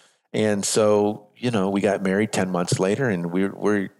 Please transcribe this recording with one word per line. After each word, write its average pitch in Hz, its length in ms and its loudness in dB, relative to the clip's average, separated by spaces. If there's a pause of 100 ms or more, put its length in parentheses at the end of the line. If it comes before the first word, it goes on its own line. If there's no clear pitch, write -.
(320)
And 107 320 0
so, 104 680 2
you 123 160 -4
know, 98 200 0
we 98 100 0
got 98 220 0
married 98 300 0
ten 95 180 -2
months 90 280 -2
later, 104 300 0
and 87 240 -2
we, 95 160 0
we, 98 400 -2 (120)